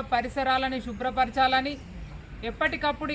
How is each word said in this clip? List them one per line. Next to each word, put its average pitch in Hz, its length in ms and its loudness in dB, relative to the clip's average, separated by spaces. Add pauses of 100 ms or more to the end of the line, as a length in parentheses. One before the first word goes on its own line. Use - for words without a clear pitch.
(140)
పరిసరాలని 262 720 2
శుభ్రపరచాలని, 262 880 2 (760)
ఎప్పటికప్పుడు 294 640 0